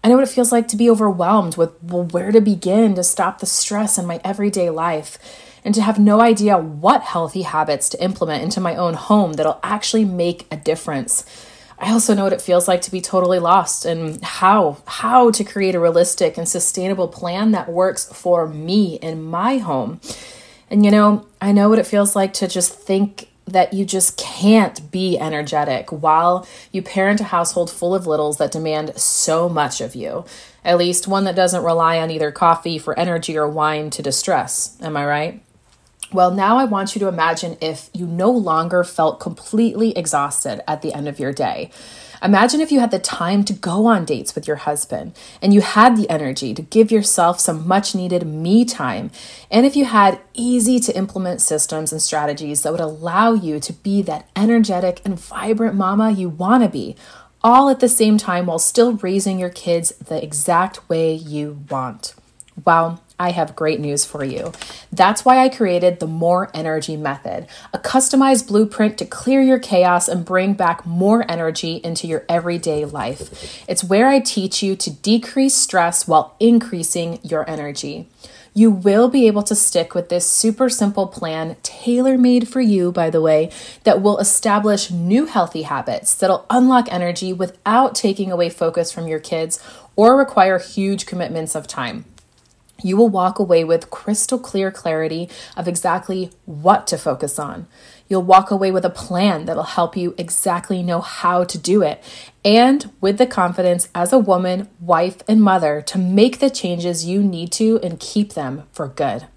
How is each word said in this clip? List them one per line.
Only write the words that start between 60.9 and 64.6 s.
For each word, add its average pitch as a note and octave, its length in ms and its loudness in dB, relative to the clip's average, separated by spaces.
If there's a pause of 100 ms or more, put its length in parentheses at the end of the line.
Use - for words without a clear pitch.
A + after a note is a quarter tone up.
you D3 560 -8
want. B2+ 440 -8 (500)
Well, E3 380 2 (160)
I F3+ 140 -2
have E3+ 240 -4
great D#3 240 -2
news C#3+ 240 -4
for C#3+ 220 -8
you. E3 260 -8 (400)